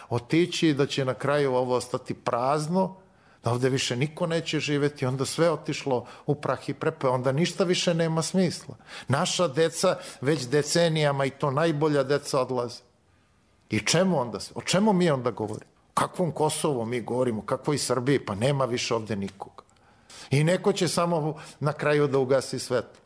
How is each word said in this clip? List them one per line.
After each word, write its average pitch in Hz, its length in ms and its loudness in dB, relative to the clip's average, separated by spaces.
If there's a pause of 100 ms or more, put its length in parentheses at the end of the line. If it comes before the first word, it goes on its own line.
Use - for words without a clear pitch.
otići, 165 640 2
da 139 120 2
će 135 200 -2
na 127 80 0
kraju 139 420 0
ovo 127 200 2
ostati 120 380 -4
prazno, 151 840 -2 (480)
da 117 80 0
ovde 123 180 2
više 127 260 -2
niko 151 320 -4
neće 160 320 -2
živeti, 143 460 -2
onda 131 200 -2
sve 165 260 2
otišlo 143 540 -4 (200)
u 147 100 0
prah - 340 -4
i 139 40 -2
prepeo, 156 380 -2
onda 127 200 0
ništa 170 320 0
više 175 300 0
nema 165 280 0
smisla. 175 540 -2 (320)
Naša 175 400 2
deca 160 500 2 (240)
već 147 260 0
decenijama, 147 760 2
i 135 40 0
to 139 220 -2
najbolja 151 520 2
deca, 139 380 0
odlaze. 123 400 -4 (880)
I 107 100 0
čemu 165 420 2
onda 110 180 -6
se, - 160 -14
o - 60 -10
čemu 208 320 2
mi 175 160 4
onda 127 220 0
govorimo? 107 460 -8 (200)
Kakvom 151 340 0
Kosovu 147 540 0
mi 120 160 -2
govorimo, 117 400 0
kakvoj 135 360 -2
Srbiji? 123 420 2
Pa 107 160 -6
nema 135 300 2
više 117 300 -2
ovde 110 200 -2
nikoga. - 480 -10 (680)
I 139 140 4
neko 185 300 2
će 185 140 0
samo 165 480 0 (240)
na 147 140 0
kraju 147 340 2
da 131 120 2
ugasi 131 400 0
svetlo. - 460 -4